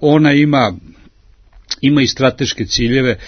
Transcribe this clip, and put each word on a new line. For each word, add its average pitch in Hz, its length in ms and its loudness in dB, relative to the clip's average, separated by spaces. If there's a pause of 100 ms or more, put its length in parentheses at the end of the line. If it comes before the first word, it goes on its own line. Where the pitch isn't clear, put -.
ona 151 320 4
ima, 143 400 2 (1080)
ima 139 200 2
i 120 60 2
strateške 127 580 -4
ciljeve. 120 520 -2 (100)